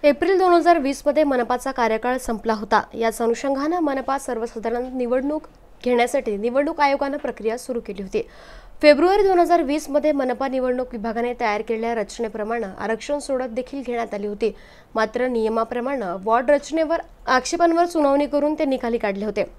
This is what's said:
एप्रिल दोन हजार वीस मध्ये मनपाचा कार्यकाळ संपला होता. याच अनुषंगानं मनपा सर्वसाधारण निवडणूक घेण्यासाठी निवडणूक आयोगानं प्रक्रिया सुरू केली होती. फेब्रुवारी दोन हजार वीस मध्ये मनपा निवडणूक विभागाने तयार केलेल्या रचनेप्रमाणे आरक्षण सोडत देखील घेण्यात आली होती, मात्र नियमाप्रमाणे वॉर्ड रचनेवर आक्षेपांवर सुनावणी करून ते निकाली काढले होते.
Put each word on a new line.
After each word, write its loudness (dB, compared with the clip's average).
एप्रिल 4
दोन 6
हजार 6
वीस -2
मध्ये 4
मनपाचा 0
कार्यकाळ 0
संपला -4
होता. 2
याच -2
अनुषंगानं 0
मनपा -2
सर्वसाधारण -4
निवडणूक -2
घेण्यासाठी 0
निवडणूक 0
आयोगानं 2
प्रक्रिया -4
सुरू -6
केली -10
होती. -4
फेब्रुवारी 6
दोन 4
हजार 4
वीस -4
मध्ये 2
मनपा -2
निवडणूक -2
विभागाने -4
तयार -2
केलेल्या -4
रचनेप्रमाणे -6
आरक्षण -4
सोडत -4
देखील -8
घेण्यात -4
आली -6
होती, -2
मात्र 0
नियमाप्रमाणे -2
वॉर्ड 2
रचनेवर 2
आक्षेपांवर 4
सुनावणी 2
करून 0
ते 0
निकाली 0
काढले -2
होते. -2